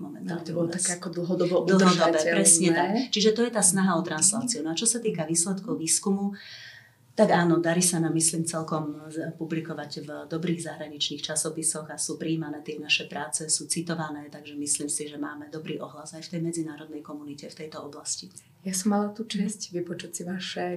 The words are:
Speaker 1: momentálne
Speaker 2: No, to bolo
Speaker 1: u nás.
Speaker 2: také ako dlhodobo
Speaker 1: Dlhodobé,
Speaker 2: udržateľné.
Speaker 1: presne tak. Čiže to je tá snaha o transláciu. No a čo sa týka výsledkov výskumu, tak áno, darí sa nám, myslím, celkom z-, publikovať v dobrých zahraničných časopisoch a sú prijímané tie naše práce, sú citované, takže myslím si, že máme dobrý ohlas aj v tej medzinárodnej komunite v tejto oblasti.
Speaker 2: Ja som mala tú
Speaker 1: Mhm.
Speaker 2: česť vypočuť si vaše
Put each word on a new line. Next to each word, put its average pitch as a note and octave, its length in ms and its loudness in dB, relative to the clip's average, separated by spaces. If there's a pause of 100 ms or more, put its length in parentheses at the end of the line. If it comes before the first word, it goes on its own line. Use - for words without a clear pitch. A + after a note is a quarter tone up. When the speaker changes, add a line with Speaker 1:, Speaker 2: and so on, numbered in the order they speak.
Speaker 1:
momentálne E3+ 400 -6
Speaker 2:
No, - 40 -10
to E3 40 -6
bolo E3 160 2
Speaker 1:
u E3+ 80 -4
nás. F3+ 80 -2
Speaker 2:
také F3+ 160 -2
ako F#3 160 -8
dlhodobo F3 480 2
Speaker 1:
Dlhodobé, F#3 320 8
Speaker 2:
udržateľné. E3 400 6
Speaker 1:
presne F#3+ 400 6
tak. F3+ 140 4 (180)
Čiže G#3+ 240 4
to A#3 160 2
je A#3 80 -4
tá G3 80 4
snaha F#3+ 320 6
o D#3+ 80 2
transláciu. A3 640 0
No E4 40 0
a E3 40 -4
čo - 80 -2
sa A#3 160 2
týka F3+ 240 0
výsledkov E3+ 560 0
výskumu, G3 560 0 (840)
tak F3 160 8
áno, E3+ 240 6
darí E3+ 240 4
sa E3 160 2
nám, D#3+ 160 2
myslím, E3 260 2
celkom D#3 540 -4 (100)
z-, D#3 240 -6
publikovať D#3 600 -6 (100)
v D3 240 -12
dobrých E3 400 -2
zahraničných D3 560 -6
časopisoch D#3 640 -2
a D3 160 -8
sú D#3 160 -4
prijímané D#3+ 480 -4
tie D3+ 160 -8
naše D3+ 240 0
práce, D#3 400 -6
sú D#3 240 -2
citované, D#3+ 580 -4
takže D3 300 -14
myslím D3 320 -2
si, D3 160 -4
že D3 160 -10
máme D3 260 -8
dobrý D#3 300 -8
ohlas D3 400 -12
aj D#3 80 -12
v - 80 -16
tej E3+ 80 -4
medzinárodnej D#3 640 -6
komunite D3 400 -12
v D3+ 100 -14
tejto D#3 240 -12
oblasti. - 540 -10 (280)
Speaker 2:
Ja F#3+ 120 -4
som F#3+ 160 0
mala G3+ 240 2
tú - 80 -8
Speaker 1:
Mhm. A3 80 -8
Speaker 2:
česť G#3+ 400 -2
vypočuť F3 420 -6
si - 120 -8
vaše F3+ 420 -6 (120)